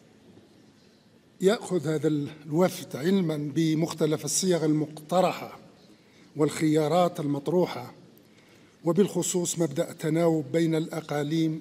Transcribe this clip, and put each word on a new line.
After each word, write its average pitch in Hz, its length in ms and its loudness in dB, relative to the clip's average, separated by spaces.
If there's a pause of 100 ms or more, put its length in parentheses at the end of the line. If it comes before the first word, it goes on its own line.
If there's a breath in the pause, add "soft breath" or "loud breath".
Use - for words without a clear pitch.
(1400)
يأخذ 180 480 0
هذا 156 200 0
الوفد 151 880 -2
علمًا 165 400 0 (180)
بمختلف 156 680 0
الصيغ 170 400 0
المقترحة 151 960 0 (800 loud breath)
والخيارات 156 840 2
المطروحة، 143 720 -2 (920 soft breath)
وبالخصوص 170 760 0
مبدأ 165 320 0
التناوب 160 600 2
بين 165 220 2
الأقاليم 156 880 -2